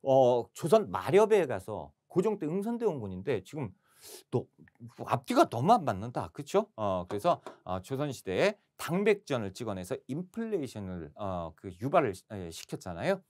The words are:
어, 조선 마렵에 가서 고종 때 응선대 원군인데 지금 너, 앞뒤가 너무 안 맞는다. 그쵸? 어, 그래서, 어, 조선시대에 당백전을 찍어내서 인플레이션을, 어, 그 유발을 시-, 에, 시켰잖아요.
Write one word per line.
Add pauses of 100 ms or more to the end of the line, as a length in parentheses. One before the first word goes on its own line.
어,
조선
마렵에
가서 (160)
고종
때
응선대
원군인데
지금 (600)
너, (600)
앞뒤가
너무
안
맞는다.
그쵸?
어,
그래서, (220)
어,
조선시대에 (200)
당백전을
찍어내서 (100)
인플레이션을,
어,
그 (100)
유발을
시-,
에,
시켰잖아요.